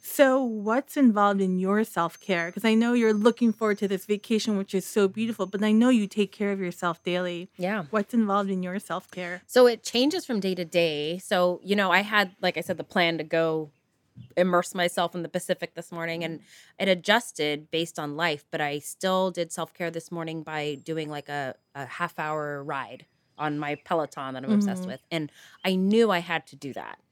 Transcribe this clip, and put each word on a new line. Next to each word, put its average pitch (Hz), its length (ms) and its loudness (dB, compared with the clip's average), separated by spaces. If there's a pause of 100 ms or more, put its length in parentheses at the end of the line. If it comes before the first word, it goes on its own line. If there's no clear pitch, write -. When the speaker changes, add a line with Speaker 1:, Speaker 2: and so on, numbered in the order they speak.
Speaker 1:
So 269 380 4
what's 220 540 -2
involved 202 420 6
in 185 200 2
your 202 260 2
self-care? 170 640 -2
'Cause 202 140 -6
I 220 80 6
know 233 180 4
you're 226 220 4
looking 226 400 4
forward 208 260 0
to 202 80 -2
this 190 180 -4
vacation, 208 520 -2
which 196 180 -6
is 185 100 -2
so 202 220 2
beautiful, 214 380 -4
but 196 180 -4
I 214 80 4
know 226 180 6
you 220 180 4
take 202 260 -2
care 202 180 -2
of 196 80 -4
yourself 175 440 -4
daily. 180 540 -4
Speaker 2:
Yeah. 185 320 -4
Speaker 1:
What's 214 240 -2
involved 202 360 2
in 190 140 -2
your 180 160 -6
self-care? 180 680 -10
Speaker 2:
So 247 180 6
it 233 160 4
changes 302 440 0
from 214 160 -2
day 185 140 0
to 175 100 -4
day. 160 540 0
So, 180 440 0
you 196 140 0
know, 190 140 2
I 185 100 6
had, 202 400 0
like 180 160 0
I 156 40 -4
said, 185 160 -4
the 156 60 -10
plan 170 340 0
to 156 60 -4
go 160 480 0 (640)
immerse 180 400 2
myself 175 400 0
in 175 80 -6
the 165 60 -8
Pacific 175 440 -4
this 170 180 -14
morning, 165 320 -6
and 165 180 -6 (360)
it 196 120 0
adjusted 160 840 0
based 165 260 -4
on 147 200 -6
life, 160 340 -2
but 160 80 -6
I 147 200 -4
still 185 520 -2
did 170 220 -6
self-care 170 360 -6
this 165 220 -10
morning 160 320 -8
by 151 400 -6
doing, 156 260 -6
like, 147 200 -10
a, 143 260 -6 (200)
a 139 100 -10
half 170 340 -8
hour 151 420 -6
ride 135 440 -10 (320)
on 147 200 -4
my 147 180 -4
Peloton 147 580 -4
that 127 100 -10
I'm 214 80 -2
obsessed 196 320 2
Speaker 1:
Mm-hmm. 180 80 -10
Speaker 2:
with. 131 180 -14
And 160 220 -4 (320)
I 185 120 2
knew 208 360 4
I 175 80 2
had 170 280 -4
to - 100 -20
do 139 160 -10
that 62 260 -12 (120)